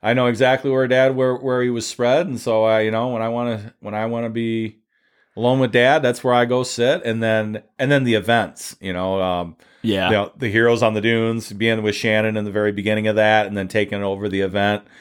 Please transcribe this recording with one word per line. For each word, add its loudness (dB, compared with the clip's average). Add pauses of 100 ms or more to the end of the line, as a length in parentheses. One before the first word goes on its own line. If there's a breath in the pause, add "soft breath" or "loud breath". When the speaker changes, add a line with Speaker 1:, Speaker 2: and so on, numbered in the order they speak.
Speaker 1:
I 2
know 2
exactly 2
where 2
Dad, 4
where, 2
where -2
he 0
was -4
spread, 0
and -6
so 2
I, 4
you 0
know, -2
when -4
I -4
wanna, -6
when -10
I -4
wanna -4
be -4 (580)
alone 2
with 2
Dad, 4
that's -2
where 2
I 4
go 0
sit, 0
and -4
then, -2 (160)
and 0
then 4
the 2
events, 0
you -8
know, -2
um, -4 (260 soft breath)
Speaker 2:
Yeah. 0
Speaker 1:
you 2
know, -2
the -4
Heroes 2
on 2
the -4
Dunes, 0
being 0
with 0
Shannon 0
in -4
the -8
very 0
beginning -2
of 0
that, 4
and -8
then -4
taking -2
over -4
the -2
event, 0 (180 loud breath)